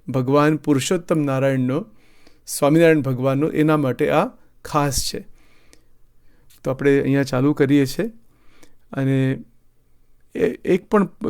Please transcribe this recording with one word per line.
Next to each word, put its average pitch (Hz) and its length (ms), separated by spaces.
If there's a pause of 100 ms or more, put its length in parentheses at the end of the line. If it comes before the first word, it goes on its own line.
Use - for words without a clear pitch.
ભગવાન 139 480
પુરુષોત્તમ 151 640
નારાયણનો, 135 640 (640)
સ્વામિનારાયણ 160 540
ભગવાનનો, 135 460
એના 151 300
માટે 139 320
આ 160 180 (380)
ખાસ 143 480
છે. - 140 (1400)
તો 131 80
આપણે 139 280
અહીંયા 139 240
ચાલુ 135 300
કરીએ 143 320
છીએ. 190 260 (800)
અને 135 520 (920)
એ, - 100
એક - 440
પણ, 202 200 (200)